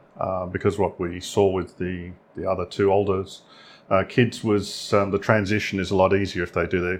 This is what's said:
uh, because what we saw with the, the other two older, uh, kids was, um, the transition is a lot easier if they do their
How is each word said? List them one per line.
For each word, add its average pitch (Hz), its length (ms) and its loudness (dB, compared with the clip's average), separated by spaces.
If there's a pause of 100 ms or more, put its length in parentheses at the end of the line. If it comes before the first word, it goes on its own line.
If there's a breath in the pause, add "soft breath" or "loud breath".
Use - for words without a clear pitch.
(200)
uh, 92 260 -2
because 98 320 -2
what 95 220 0
we 87 180 -4
saw 98 320 2
with 92 280 -4
the, 90 340 -8 (240)
the 87 120 -6
other 90 160 -2
two 98 280 2
older, 95 320 2 (680 soft breath)
uh, 95 180 4
kids - 360 2
was, 104 480 0
um, 98 180 4
the 98 80 0
transition 104 640 0
is 90 100 -4
a 101 60 0
lot 92 180 6
easier 92 300 -2
if - 80 -10
they 85 160 0
do 92 120 0
their 90 200 -2